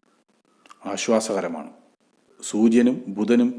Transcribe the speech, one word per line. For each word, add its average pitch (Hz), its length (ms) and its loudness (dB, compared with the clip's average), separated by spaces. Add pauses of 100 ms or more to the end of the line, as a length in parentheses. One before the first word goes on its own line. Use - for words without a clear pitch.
(920)
ആശ്വാസകരമാണ്. 95 800 -2 (800)
സൂര്യനും 117 480 4 (200)
ബുധനും 120 420 2